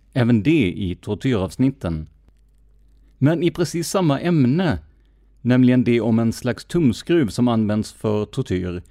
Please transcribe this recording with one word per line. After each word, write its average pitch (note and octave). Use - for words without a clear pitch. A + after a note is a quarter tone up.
även A#2
det D3
i F2+
tortyravsnitten. G2
Men D#3+
i E3
precis E3
samma D#3
ämne, D#3
nämligen B2+
det A#2+
om A2+
en A2+
slags -
tumskruv D#3+
som B2
används G#2+
för G#2+
tortyr, F2+